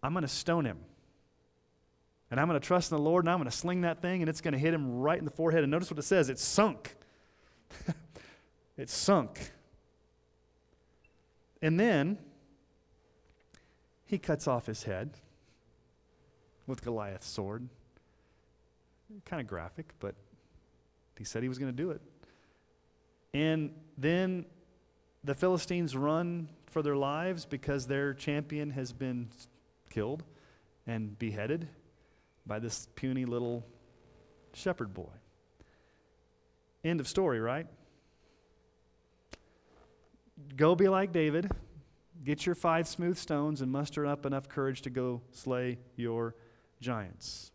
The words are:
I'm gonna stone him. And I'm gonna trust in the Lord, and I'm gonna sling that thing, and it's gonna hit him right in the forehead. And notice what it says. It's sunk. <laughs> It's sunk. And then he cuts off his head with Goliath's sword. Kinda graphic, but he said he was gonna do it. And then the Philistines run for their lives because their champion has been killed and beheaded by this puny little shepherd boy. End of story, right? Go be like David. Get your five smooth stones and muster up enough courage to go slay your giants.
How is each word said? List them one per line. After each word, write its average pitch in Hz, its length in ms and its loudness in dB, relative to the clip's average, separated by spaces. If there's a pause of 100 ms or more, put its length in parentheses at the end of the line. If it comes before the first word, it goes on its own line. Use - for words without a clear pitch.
I'm 143 100 0
gonna 170 140 0
stone 165 380 2
him. 92 140 -4 (1500)
And 120 80 0
I'm 139 60 6
gonna 165 140 4
trust 175 320 2
in 156 60 2
the 147 60 2
Lord, 165 220 6
and 170 60 4
I'm 180 80 4
gonna 131 100 -2
sling 180 320 0
that 170 220 0
thing, 180 180 0
and 160 80 2
it's 160 120 -4
gonna 143 180 0
hit 160 120 4
him 135 280 0
right 151 180 4
in - 80 -4
the 143 60 -4
forehead. 165 320 4
And 139 80 2
notice 175 180 0
what 156 80 -6
it 143 60 -4
says. 165 260 6
It's - 140 -4
sunk. - 520 2 (920)
<laughs> 165 80 -4 (800)
It's - 160 -8
sunk. - 580 4 (2000)
And 160 160 4
then 196 400 4 (1900)
he 196 120 -2
cuts 151 300 0
off 123 200 0
his - 160 -6
head 107 340 -6 (1500)
with 127 160 -6
Goliath's 104 460 -6
sword. 107 400 -6 (1600)
Kinda 151 180 -4
graphic, 98 560 -10
but 101 160 -6 (1000)
he 104 80 -10
said 113 180 -4
he 127 60 -2
was 127 100 -6
gonna 135 140 -4
do 151 180 -2
it. - 100 -8 (1300)
And 156 380 2 (260)
then 180 480 2 (800)
the 139 120 -2
Philistines 175 600 2
run 160 540 0 (180)
for 160 140 -2
their 147 140 2
lives 156 500 -2
because 139 420 -4
their 139 260 0
champion 147 580 -4
has 131 200 -6
been 123 380 -6 (600)
killed 127 340 -4 (640)
and 110 320 -4
beheaded 117 480 -4 (800)
by 104 140 -4
this 117 360 -6
puny 131 300 -2
little 120 400 -4 (880)
shepherd 117 400 -2
boy. 90 180 -12 (1700)
End 165 160 2
of 131 80 -4
story, 151 320 2
right? 131 280 -2 (3000)
Go 156 200 8
be 196 120 6
like 190 240 2
David. 165 400 2 (720)
Get 147 220 -2
your 175 100 2
five 165 320 2
smooth 175 300 0
stones 147 440 0
and 127 100 0
muster 147 340 -2
up 143 200 -2
enough 135 220 -2
courage 135 360 -2
to 139 60 -8
go 123 320 -2 (100)
slay 123 460 -2 (180)
your 117 400 -2 (440)
giants. 113 760 -8